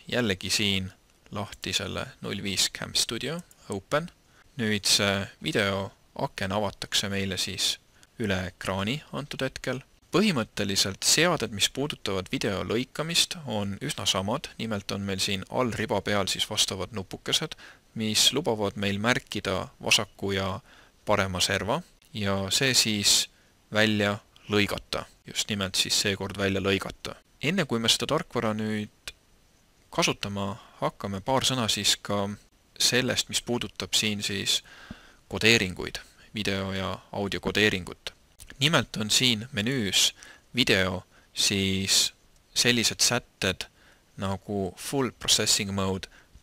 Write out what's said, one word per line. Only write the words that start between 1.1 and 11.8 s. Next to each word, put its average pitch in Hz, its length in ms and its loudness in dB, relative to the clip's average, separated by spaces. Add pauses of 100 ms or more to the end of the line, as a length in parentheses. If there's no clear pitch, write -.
lahti - 420 -8
selle 92 340 -4 (140)
null 110 220 -6
viis 98 280 -2
Cam - 240 -10
Studio, 127 460 -2 (280)
open. 143 420 -2 (460)
Nüüd 107 320 0
see 98 380 2 (180)
videoaken 98 1080 -2
avatakse 101 600 -2
meile 98 240 -2
siis - 400 -2 (460)
üle 98 160 0 (140)
ekraani 101 500 -4 (100)
antud 139 320 -6
hetkel. 131 380 -6 (320)
Põhimõtteliselt 107 920 2
seaded, 151 480 4
mis 101 160 0
puudutavad 104 640 -4